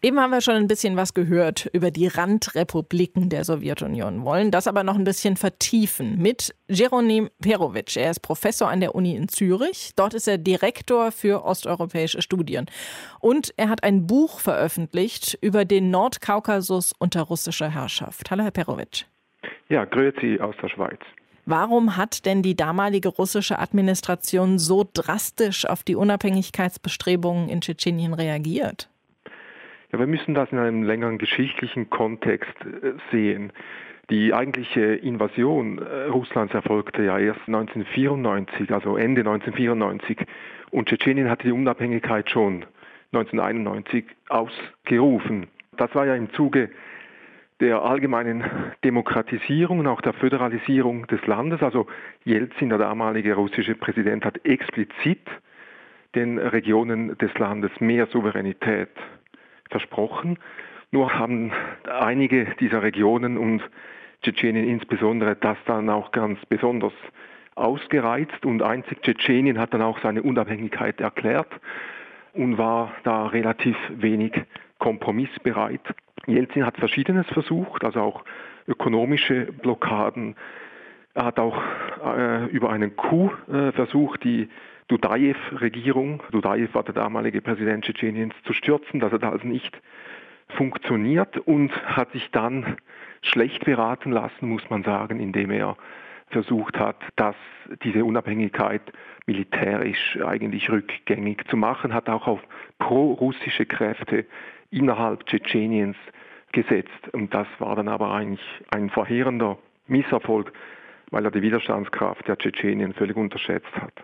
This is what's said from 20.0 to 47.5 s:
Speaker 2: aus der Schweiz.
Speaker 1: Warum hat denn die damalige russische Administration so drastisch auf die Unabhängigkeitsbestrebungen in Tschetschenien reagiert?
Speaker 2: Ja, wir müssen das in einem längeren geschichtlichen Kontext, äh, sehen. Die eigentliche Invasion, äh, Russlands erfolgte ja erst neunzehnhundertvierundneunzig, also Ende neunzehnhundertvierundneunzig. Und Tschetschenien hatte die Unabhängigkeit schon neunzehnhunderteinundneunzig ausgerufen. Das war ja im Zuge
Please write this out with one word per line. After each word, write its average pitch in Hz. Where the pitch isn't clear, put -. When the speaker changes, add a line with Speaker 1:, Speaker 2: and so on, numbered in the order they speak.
Speaker 2:
aus 104
der 92
Schweiz. -
Speaker 1:
Warum 214
hat 190
denn 196
die 185
damalige 190
russische 190
Administration 185
so 185
drastisch 196
auf -
die 185
Unabhängigkeitsbestrebungen 180
in 170
Tschetschenien 165
reagiert? 160
Speaker 2:
Ja, -
wir 123
müssen 156
das 139
in 131
einem 113
längeren 113
geschichtlichen 117
Kontext, 113
äh, 131
sehen. 101
Die 107
eigentliche 123
Invasion, 113
äh, -
Russlands 123
erfolgte 104
ja 98
erst 107
neunzehnhundertvierundneunzig, 110
also 101
Ende 120
neunzehnhundertvierundneunzig. 107
Und -
Tschetschenien 131
hatte 117
die 120
Unabhängigkeit 120
schon 98
neunzehnhunderteinundneunzig 110
ausgerufen. 113
Das 120
war 139
ja 131
im 117
Zuge 135